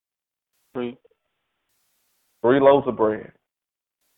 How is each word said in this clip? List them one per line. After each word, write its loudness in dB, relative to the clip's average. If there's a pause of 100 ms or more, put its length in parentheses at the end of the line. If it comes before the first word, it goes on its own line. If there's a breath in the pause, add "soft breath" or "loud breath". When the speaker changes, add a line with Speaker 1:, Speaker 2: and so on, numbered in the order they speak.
(720)
Speaker 1:
Three. -10 (1400)
Speaker 2:
Three 2
loaves 4
of -4
bread. -6 (840)